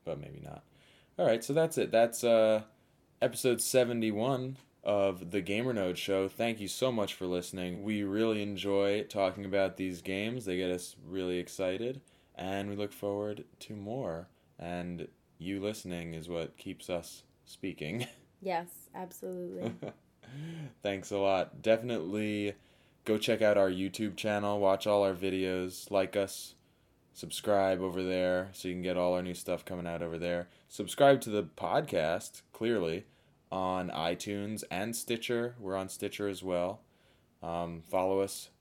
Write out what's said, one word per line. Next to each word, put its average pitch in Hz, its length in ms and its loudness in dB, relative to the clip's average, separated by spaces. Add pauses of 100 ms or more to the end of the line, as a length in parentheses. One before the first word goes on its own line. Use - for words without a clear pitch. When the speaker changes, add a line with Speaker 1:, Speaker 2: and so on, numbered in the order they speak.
Speaker 1:
But 73 180 -6
maybe - 220 -12
not. - 200 -14 (540)
All 180 80 2
right, 117 180 4
so 147 100 -2
that's 160 240 4
it. 113 140 2
That's, 117 320 4
uh, 110 400 6 (580)
episode 123 400 2
seventy-one 123 960 2 (260)
of 98 480 2
The 101 100 0
Gamer 107 320 0
Node 92 240 0
Show. 95 300 2
Thank 110 320 -2
you 98 80 -4
so 127 240 0
much 107 240 0
for 92 100 -6
listening. 90 580 -4
We 104 200 0
really 107 400 2
enjoy 101 600 2
talking 98 420 0
about 95 320 2
these 90 260 -4
games. 104 420 -4
They 92 120 0
get 90 120 0
us 90 340 -4
really 90 360 -2
excited, 98 600 -4 (340)
and 98 340 -4
we 101 60 -6
look 104 180 -6
forward 104 520 -4 (160)
to 110 140 -12
more. 101 520 -6 (320)
And 87 480 -6 (320)
you 95 200 -4
listening 90 540 -6
is 82 160 -10
what 85 280 -4
keeps - 320 -12
us - 340 -6 (220)
speaking. 95 680 -6
<laughs> - 60 -20 (240)
Speaker 2:
Yes, 175 260 -2 (260)
absolutely. 185 880 -8
Speaker 1:
<laughs> - 100 -8 (920)
Thanks 98 260 -4
a 101 80 -2
lot. 95 460 0
Definitely 107 880 0 (500)
go 107 140 4
check 110 240 2
out 104 160 8
our 95 140 6
YouTube 95 460 -2
channel, 104 420 0
watch 98 260 4
all 104 180 6
our 95 120 4
videos, 92 720 -2
like 95 260 4
us, - 380 -2 (600)
subscribe 95 680 2
over 92 220 -2
there 92 500 2
so - 140 -8
you 90 80 -2
can 90 80 -4
get 90 140 0
all 90 180 4
our 90 80 0
new 90 100 -4
stuff 87 320 -4
coming 90 220 -6
out 85 160 -4
over 82 160 -4
there. 87 280 -2 (200)
Subscribe 135 540 6
to 113 100 -6
the 104 120 2
podcast, 90 1000 0 (100)
clearly, 98 520 0 (460)
on 92 380 0
iTunes 101 800 -2
and 107 260 -2
Stitcher. 120 640 -2
We're 95 180 -2
on 95 120 -2
Stitcher 101 380 -4
as 92 160 -4
well. 90 380 0 (600)
Um, 85 480 -4
follow 95 300 2
us - 300 -2 (120)